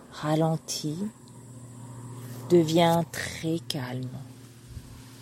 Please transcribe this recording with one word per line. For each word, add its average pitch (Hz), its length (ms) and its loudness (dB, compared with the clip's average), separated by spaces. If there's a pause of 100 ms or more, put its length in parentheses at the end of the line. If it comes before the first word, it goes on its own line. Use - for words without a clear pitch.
(120)
ralenti 156 840 0 (1500)
devient 170 520 8 (100)
très - 460 -4 (100)
calme. 127 400 -6 (1120)